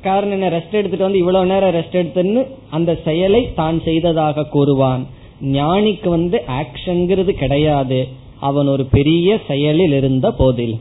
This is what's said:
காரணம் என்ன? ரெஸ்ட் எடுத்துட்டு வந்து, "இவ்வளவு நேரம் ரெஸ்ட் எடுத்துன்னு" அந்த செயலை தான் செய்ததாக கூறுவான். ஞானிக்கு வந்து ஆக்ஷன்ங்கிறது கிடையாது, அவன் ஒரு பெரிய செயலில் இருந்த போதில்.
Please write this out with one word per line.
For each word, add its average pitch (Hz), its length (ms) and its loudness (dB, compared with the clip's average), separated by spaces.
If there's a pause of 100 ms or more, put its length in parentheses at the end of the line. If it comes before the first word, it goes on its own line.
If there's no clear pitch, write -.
காரணம் 196 320 0
என்ன? 190 140 -2
ரெஸ்ட் 170 300 -2
எடுத்துட்டு 190 280 0
வந்து, 196 120 2
"இவ்வளவு 185 280 2
நேரம் 190 280 2
ரெஸ்ட் 170 240 -2
எடுத்துன்னு" 180 440 0 (280)
அந்த 165 340 0
செயலை 190 380 2 (120)
தான் 160 280 0
செய்ததாக 160 640 0
கூறுவான். 135 580 2 (480)
ஞானிக்கு 180 560 0
வந்து 175 300 0 (140)
ஆக்ஷன்ங்கிறது 175 800 -2
கிடையாது, 139 680 0 (400)
அவன் 139 280 0
ஒரு 139 160 0
பெரிய 170 600 2
செயலில் 151 460 0
இருந்த 135 400 0
போதில். 120 480 0